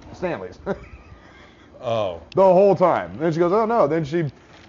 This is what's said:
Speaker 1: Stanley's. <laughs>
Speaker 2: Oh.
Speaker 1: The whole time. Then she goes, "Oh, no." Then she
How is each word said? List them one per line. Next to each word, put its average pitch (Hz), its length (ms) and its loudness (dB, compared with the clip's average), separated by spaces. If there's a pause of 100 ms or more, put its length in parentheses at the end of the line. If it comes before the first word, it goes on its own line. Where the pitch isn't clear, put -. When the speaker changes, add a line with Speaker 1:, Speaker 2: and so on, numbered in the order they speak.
(140)
Speaker 1:
Stanley's. 101 500 -10
<laughs> - 40 -10 (1120)
Speaker 2:
Oh. 107 400 -4 (120)
Speaker 1:
The 185 100 2
whole 190 320 6
time. 110 440 0
Then 165 120 -2
she 151 60 -6
goes, 170 140 0
"Oh, 214 140 0
no." 220 200 2
Then 160 180 -2
she 160 220 -4 (440)